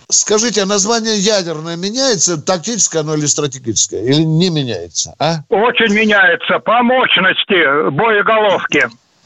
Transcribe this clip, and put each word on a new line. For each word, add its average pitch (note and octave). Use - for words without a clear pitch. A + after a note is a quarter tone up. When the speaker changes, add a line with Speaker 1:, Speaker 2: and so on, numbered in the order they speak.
Speaker 1:
Скажите, G#3+
а -
название G#3+
ядерное E3+
меняется? G3
Тактическое F#3
оно D#3
или D3+
стратегическое? B2+
Или D3
не D#3+
меняется, G2+
а? D#3
Speaker 2:
Очень A3
меняется G3
по A3+
мощности F#3
боеголовки. G3+